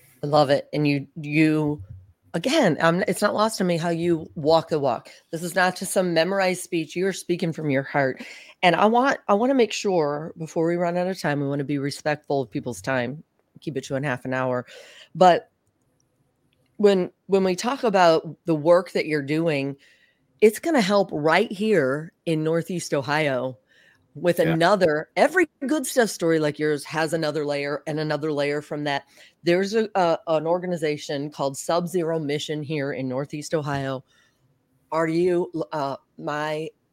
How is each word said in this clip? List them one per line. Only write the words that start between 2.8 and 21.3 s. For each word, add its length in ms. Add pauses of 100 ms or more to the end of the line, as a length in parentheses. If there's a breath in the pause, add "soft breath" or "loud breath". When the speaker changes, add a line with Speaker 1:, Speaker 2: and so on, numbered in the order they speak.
Speaker 1:
um, 280
it's 140
not 120
lost 260
on 60
me 100
how 140
you 440
walk 340
the 100
walk. 320 (200 loud breath)
This 120
is 120
not 220
just 160
some 220
memorized 480
speech. 320
You're 180
speaking 400
from 180
your 120
heart. 420 (380 loud breath)
And 140
I 100
want, 400
I 80
wanna 200
make 180
sure 640
before 280
we 100
run 200
out 120
of 120
time, 200
we 80
wanna 160
be 140
respectful 640
of 80
people's 300
time, 440 (360)
keep 160
it 80
to 120
a 60
half 220
an 80
hour. 320 (500 loud breath)
But 360 (1300)
when, 340 (160)
when 180
we 100
talk 300
about 600
the 100
work 380
that 140
you're 160
doing, 540 (640 soft breath)
it's 200
gonna 200
help 320
right 380